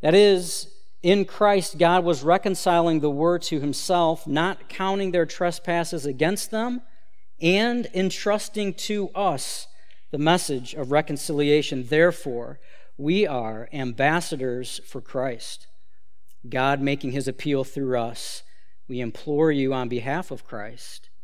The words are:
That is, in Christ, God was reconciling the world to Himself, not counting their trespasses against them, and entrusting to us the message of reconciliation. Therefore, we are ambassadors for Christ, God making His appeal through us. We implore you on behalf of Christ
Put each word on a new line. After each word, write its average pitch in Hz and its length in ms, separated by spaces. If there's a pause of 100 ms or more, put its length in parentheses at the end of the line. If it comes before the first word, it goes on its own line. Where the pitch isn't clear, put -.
That 156 140
is, 190 540 (340)
in 196 220
Christ, 202 520
God 170 280
was 160 180
reconciling 170 760
the 147 100
world 165 320
to - 160
Himself, 160 680
not 165 400
counting 196 420
their 170 160
trespasses 170 800
against 151 460
them, 247 300 (600)
and 220 500
entrusting 196 840
to 208 360
us 180 560 (460)
the 147 60
message 147 540
of 135 200
reconciliation. 147 960
Therefore, 147 720 (360)
we 180 300
are 117 460
ambassadors 131 1120
for - 140
Christ, - 680 (840)
God 135 320
making 139 300
His 131 160
appeal 135 380
through 131 340
us. - 460 (420)
We 127 140
implore 147 500
you 135 240
on 127 140
behalf 135 420
of - 160
Christ 113 600 (160)